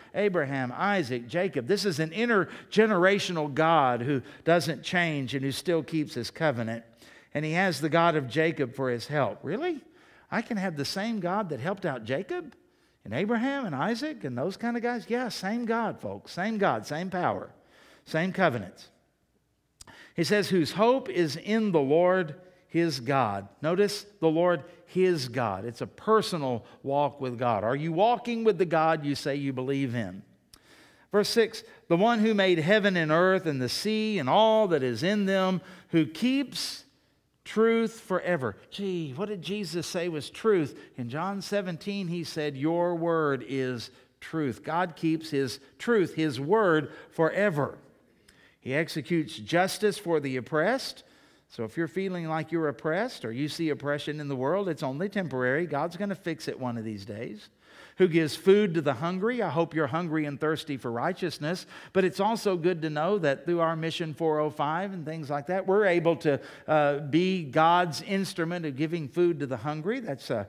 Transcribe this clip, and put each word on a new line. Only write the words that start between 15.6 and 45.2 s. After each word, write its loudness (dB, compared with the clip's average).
God, -2
folks. -10
Same -4
God, 2
same -6
power, -2
same -2
covenants. 0
He 2
says, 2
"Whose 2
hope 2
is 0
in 0
the 4
Lord 2
his 0
God." 0
Notice 0
the 2
Lord 2
his 0
God. -2
It's -10
a -6
personal 0
walk -2
with -6
God. 2
Are 0
you -4
walking 0
with 4
the 2
God 2
you -2
say -4
you -2
believe -2
in? -6
Verse 2
six, 0
"The 4
one 4
who 4
made 4
heaven 4
and 2
earth 4
and 0
the 0
sea 0
and -2
all 6
that 2
is 0
in 2
them, 2
who 4
keeps -4
truth 2
forever." -2
Gee, -6
what -6
did -8
Jesus -6
say -4
was -6
truth? 2
In -6
John -4
seventeen, -4
he -4
said, -4
"Your 0
word 0
is -4
truth." -4
God -2
keeps -2